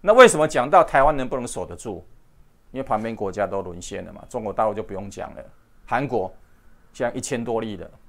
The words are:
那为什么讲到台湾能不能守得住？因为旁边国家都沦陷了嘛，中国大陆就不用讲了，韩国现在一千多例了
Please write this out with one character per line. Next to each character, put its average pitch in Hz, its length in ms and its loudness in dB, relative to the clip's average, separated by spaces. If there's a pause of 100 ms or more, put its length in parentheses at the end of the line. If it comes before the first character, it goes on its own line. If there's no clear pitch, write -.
那 196 120 4
为 247 140 12
什 165 100 4
么 151 100 2
讲 139 220 0
到 170 140 6
台 139 200 4
湾 151 120 4
能 131 120 -4
不 139 80 -4
能 123 120 -6
守 90 180 -8
得 85 100 -12
住？ 101 300 -10 (640)
因 127 80 -8
为 135 40 -6
旁 110 180 -2
边 113 140 -6
国 98 160 -6
家 98 140 -2
都 98 160 -6
沦 90 200 -12
陷 92 240 -10
了 85 60 -16
嘛， 82 160 -18
中 117 160 -8
国 101 80 -6
大 110 140 0
陆 104 80 0
就 107 80 -6
不 101 120 -12
用 98 160 -10
讲 - 260 -14
了， - 80 -16 (420)
韩 135 220 -2
国 104 260 -4 (580)
现 120 160 -4
在 - 80 -6
一 127 60 -6
千 117 220 -6
多 113 180 -4
例 107 160 -8
了 82 140 -16 (180)